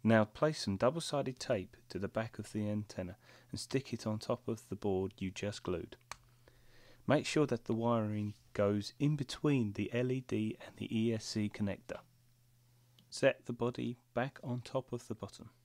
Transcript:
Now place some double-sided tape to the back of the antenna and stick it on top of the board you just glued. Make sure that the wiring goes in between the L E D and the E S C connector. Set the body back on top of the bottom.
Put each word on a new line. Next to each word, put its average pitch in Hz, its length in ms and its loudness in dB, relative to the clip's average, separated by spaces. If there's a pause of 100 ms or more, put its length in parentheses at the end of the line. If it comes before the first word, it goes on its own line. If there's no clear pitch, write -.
Now 110 220 8
place 156 320 0
some 98 200 -2
double-sided 139 600 0
tape - 380 -2 (120)
to 90 100 -6
the 98 80 -2
back 113 320 -4
of - 140 -10
the 107 140 0
antenna 104 500 -4 (340)
and - 80 -8
stick - 340 -2
it 113 140 -6
on 107 100 0
top - 300 -4
of 113 200 -6
the 98 80 -6
board 95 440 0
you 95 100 -2
just - 320 -6
glued. 87 340 -4 (1080)
Make 143 220 4
sure 151 180 4
that 123 200 -4
the 113 100 0
wiring 107 580 0 (200)
goes 101 440 2
in 147 180 2
between 135 580 0
the 107 200 -2
L 127 180 2
E 131 160 -2
D 110 380 0
and - 120 -18
the 107 120 -6
E 113 240 2
S 107 120 -4
C 104 280 0
connector. - 460 -4 (1120)
Set - 340 2
the 127 80 -4
body 120 460 -2 (160)
back 123 280 -2
on 123 180 -4
top - 300 -6
of 120 160 -8
the 113 60 -8
bottom. - 380 -12 (140)